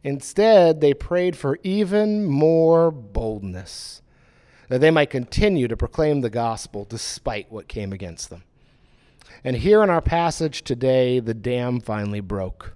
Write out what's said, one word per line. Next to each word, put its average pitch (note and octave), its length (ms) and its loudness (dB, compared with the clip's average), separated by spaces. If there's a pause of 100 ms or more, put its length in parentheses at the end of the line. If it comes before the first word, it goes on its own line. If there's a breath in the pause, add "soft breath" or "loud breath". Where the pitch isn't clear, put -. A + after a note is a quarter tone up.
Instead, E3 760 4
they C#3+ 120 4
prayed F3 420 -2
for C#3+ 280 -4
even G#3 640 0
more E3 680 4
boldness, G2+ 1080 -10 (680 soft breath)
that B2+ 120 0
they D#3 100 6
might D3+ 180 2
continue C#3+ 580 0
to A2+ 100 -4
proclaim D3 440 0
the A#2+ 80 -2
gospel A2 560 -6
despite A2 680 -10
what G#2+ 160 -16
came G2 260 -8
against F2+ 360 -14
them. F2 140 -20 (1000 soft breath)
And C3 120 -4
here G3+ 280 4
in G3+ 60 2
our E3+ 120 2
passage E3 640 -2
today, B2+ 560 0
the A2+ 140 -4
dam B2 480 -4
finally G#2 380 -6
broke. F#2+ 560 -8